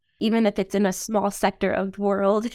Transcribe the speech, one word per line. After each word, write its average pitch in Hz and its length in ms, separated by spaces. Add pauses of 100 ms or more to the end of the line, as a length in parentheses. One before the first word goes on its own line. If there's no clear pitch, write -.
(200)
even 220 280
if 202 100
it's 190 160
in 202 140
a 185 60
small 202 360
sector 196 420
of 190 200
the 202 100
world 202 540